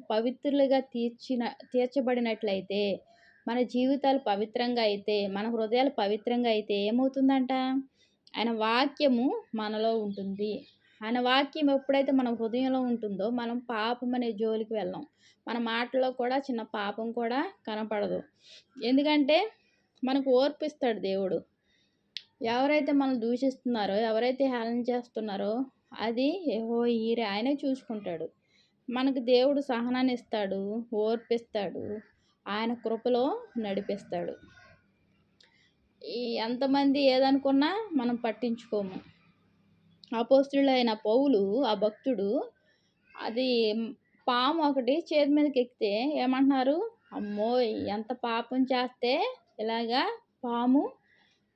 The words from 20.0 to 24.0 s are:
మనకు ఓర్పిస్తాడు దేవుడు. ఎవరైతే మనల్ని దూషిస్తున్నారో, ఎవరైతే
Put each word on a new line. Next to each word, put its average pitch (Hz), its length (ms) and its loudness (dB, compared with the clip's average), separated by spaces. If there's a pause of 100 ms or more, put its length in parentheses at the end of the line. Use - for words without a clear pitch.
మనకు 269 280 0
ఓర్పిస్తాడు 269 680 0
దేవుడు. 190 420 -2 (1000)
ఎవరైతే 277 500 2
మనల్ని 269 280 2
దూషిస్తున్నారో, 240 760 0
ఎవరైతే 233 500 0